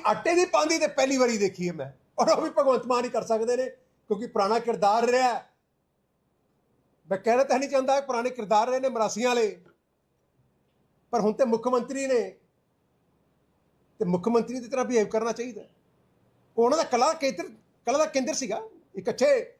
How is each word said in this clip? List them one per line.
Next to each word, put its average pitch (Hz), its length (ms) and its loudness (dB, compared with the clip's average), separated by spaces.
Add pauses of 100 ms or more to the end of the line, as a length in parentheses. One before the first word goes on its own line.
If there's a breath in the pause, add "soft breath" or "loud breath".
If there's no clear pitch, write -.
ਆਟੇ 339 300 0
ਦੀ 359 100 4
ਪਾਉਂਦੀ 320 340 0
ਤੇ 302 80 2
ਪਹਿਲੀ 269 300 0
ਵਾਰੀ 240 200 2
ਦੇਖੀ 185 300 -2
ਹੈ 170 60 -6
ਮੈਂ, 139 180 -10 (280)
ਔਰ 247 100 4
ਉਹ 294 120 4
ਵੀ 311 80 -4
ਭਗਵੰਤ 262 360 2
ਮਾਨ 247 200 0
ਹੀ 240 40 -6
ਕਰ 226 140 -2
ਸਕਦੇ 226 340 -2
ਨੇ 254 120 -4 (380)
ਕਿਉਂਕਿ 214 200 -4
ਪੁਰਾਣਾ 214 320 0
ਕਿਰਦਾਰ 226 460 2
ਰਿਹਾ। 247 380 2 (1700)
ਮੈਂ 190 80 0
ਕਹਿਣਾ 233 260 2
ਤਾਂ 269 160 2
ਨਹੀਂ 277 100 -4
ਚਾਹੁੰਦਾ, 269 320 0
ਪੁਰਾਣੇ 247 280 -4
ਕਿਰਦਾਰ 220 380 0
ਰਹੇ 254 120 -2
ਨੇ 262 100 -2
ਮਰਾਸੀਆਂ 226 400 -2
ਵਾਲੇ, 220 320 0 (1500)
ਪਰ 240 80 0
ਹੁਣ 208 140 2
ਤੇ 262 120 0
ਮੁੱਖ 226 220 0
ਮੰਤਰੀ 262 400 -2
ਨੇ 214 300 -2 (1600)
ਤੇ 214 60 -2
ਮੁੱਖ 180 220 0
ਮੰਤਰੀ 233 320 0
ਦੀ 233 80 -14
ਤਰ੍ਹਾਂ 254 180 -2
ਬਿਹੇਵ 214 220 2
ਕਰਨਾ 220 240 -2
ਚਾਹੀਦਾ। 233 300 -10 (960)
ਉਹ 226 80 4
ਉਹਨਾਂ 285 120 4
ਦਾ 320 60 2
ਕਲਾ 254 300 2
ਕੇਂਦਰ, 294 360 -4 (360)
ਕਲਾ 262 120 0
ਦਾ 311 80 4
ਕੇਂਦਰ 285 280 -2
ਸੀਗਾ। 220 280 -6 (340)
ਇੱਕ 196 140 -6
ਅੱਛੇ 269 500 0